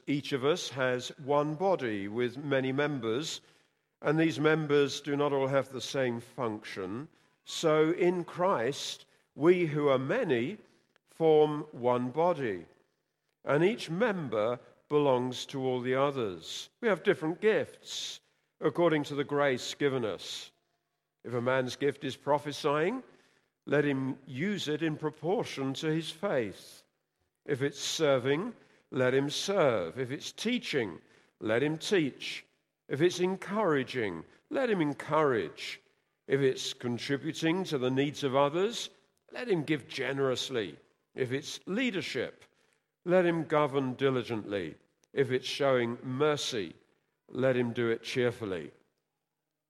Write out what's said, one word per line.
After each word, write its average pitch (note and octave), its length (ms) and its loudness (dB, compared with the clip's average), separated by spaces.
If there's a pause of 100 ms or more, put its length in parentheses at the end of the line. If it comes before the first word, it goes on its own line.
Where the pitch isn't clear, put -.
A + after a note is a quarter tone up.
each C#3+ 260 -2
of C3 140 -2
us E3+ 240 0
has B2+ 420 -2 (140)
one D3 300 0
body C3+ 520 0
with A#2 300 -4
many C3+ 340 0
members, C#3 720 -2 (600)
and D3+ 140 2
these D#3+ 220 2
members D3 640 2
do C#3+ 160 -2
not C#3+ 160 2
all C3+ 140 2
have C3+ 260 0
the B2+ 80 -8
same B2 400 -2
function, A2 880 -6 (340)
so D#3 480 2
in F3 320 2
Christ D#3 840 -2 (300)
we F3 300 6
who D3 240 2
are C3 100 6
many D3+ 580 0 (540)
form D3+ 600 6
one B2 380 2
body, C#3 560 0 (800)
and D3 180 4
each G#3+ 260 0
member D3 720 0 (300)
belongs B2+ 560 2
to C3+ 180 -6
all B2+ 160 0
the B2+ 160 -2
others. B2+ 760 -2 (120)
We A#3+ 80 0
have F#3+ 140 0
different E3+ 360 2
gifts - 800 -2 (400)
according D#3+ 440 2
to C#3+ 120 -8
the C#3 80 0
grace C#3+ 520 0
given C3+ 280 2
us. - 480 -8 (720)
If A#2 100 -8
a B2 60 -2
man's B2+ 380 0
gift C#3 260 -2
is C3 140 -6
prophesying, D3 840 0 (640)
let D3 200 2
him C3+ 400 -2
use E3+ 420 -4
it D3 140 -4
in D#3 160 0
proportion D3+ 800 -4
to D#3+ 120 -6
his D#3+ 220 -2
faith. B2+ 720 -4 (640)
If C3+ 160 -4
it's C#3+ 180 -2
serving, C#3+ 720 0 (380)
let B2+ 220 2
him C#3 160 2
serve. B2 720 0
If B2 120 -6
it's - 220 -10
teaching, C3 680 -2 (400)
let A2+ 240 0
him D#3 140 0
teach. - 680 -2 (460)
If C3+ 120 -4
it's F3 200 2
encouraging, D#3 1040 -2 (240)
let C4+ 200 0
him G3 120 2
encourage. C#3+ 1000 0 (480)
If C#3 140 2
it's C3 320 0
contributing C#3 920 -2
to D3+ 120 -4
the B2+ 140 0
needs C#3 340 0
of B2+ 100 0
others, E3 540 0 (420)
let B3 160 -8
him F3+ 160 2
give C#3 240 -2
generously. B2+ 880 -2 (380)
If B2+ 180 -4
it's C#3 340 -6
leadership, F#3+ 800 -4 (600)
let F3+ 200 4
him E3+ 200 2
govern C#3+ 480 2
diligently. A2 800 -2 (380)
If B2+ 180 0
it's B2+ 160 -2
showing B2 560 2
mercy, C3 720 -2 (560)
let C3 260 2
him B2 160 0
do A#2 160 0
it A2+ 160 -2
cheerfully." A2 680 -2 (1000)